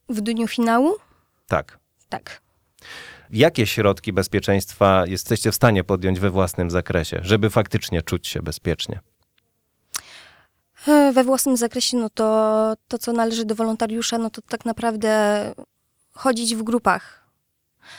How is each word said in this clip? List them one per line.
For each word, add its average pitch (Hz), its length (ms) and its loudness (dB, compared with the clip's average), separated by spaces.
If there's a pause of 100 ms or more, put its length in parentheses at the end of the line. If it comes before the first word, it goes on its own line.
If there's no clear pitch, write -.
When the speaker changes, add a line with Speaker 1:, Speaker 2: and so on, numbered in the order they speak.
Speaker 1:
W 214 120 -4
dniu 226 260 -4
finału? 240 480 2 (520)
Speaker 2:
Tak. - 320 -4 (300)
Speaker 1:
Tak. - 320 -12 (880)
Speaker 2:
Jakie 123 380 4
środki 101 460 0
bezpieczeństwa 95 920 2
jesteście 95 440 -2
w - 40 -6
stanie 104 280 4
podjąć 92 360 0
we 98 100 0
własnym 90 420 0
zakresie, 87 520 -2
żeby 104 260 2
faktycznie 101 520 0
czuć - 260 -6
się - 140 -6
bezpiecznie? 82 580 -6 (1900)
Speaker 1:
E, 294 260 6
we 254 100 4
własnym 254 340 2
zakresie, 233 400 -2
no 220 120 -2
to, 220 640 2 (140)
to, 247 100 -6
co 240 160 -6
należy 226 320 -2
do 214 100 -4
wolontariusza, 226 640 -2
no 226 120 -4
to 214 120 -12
tak - 240 -10
naprawdę 214 880 0 (600)
chodzić 233 420 -2
w 220 80 -6
grupach, 220 580 -2 (760)